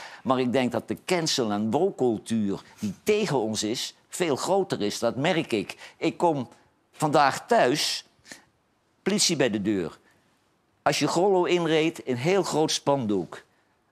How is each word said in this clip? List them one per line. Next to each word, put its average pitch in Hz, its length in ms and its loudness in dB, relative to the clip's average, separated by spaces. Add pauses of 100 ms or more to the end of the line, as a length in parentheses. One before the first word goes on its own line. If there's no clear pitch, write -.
(220)
Maar 127 180 0
ik 123 120 0
denk 123 200 0
dat 113 160 -4
de 107 160 -4
cancel- 156 460 0
en 107 200 -2
woke-cultuur 113 880 0 (180)
die 202 240 -6
tegen 208 360 0
ons 110 240 -2
is, 107 340 -6 (120)
veel 160 280 -2
groter 185 460 -2
is. 104 160 -2
Dat 117 180 -2
merk 156 360 0
ik. - 440 -6
Ik 165 200 -2
kom 151 320 0 (440)
vandaag 147 540 2
thuis, 156 600 2 (960)
politie 196 340 0
bij 131 140 2
de 104 120 -2
deur. 92 360 -2 (840)
Als 151 160 2
je 143 100 0
Grollo 180 360 4
inreed, 160 640 0
een 127 80 0
heel 175 260 2
groot 151 280 0
spandoek. 104 720 -2 (500)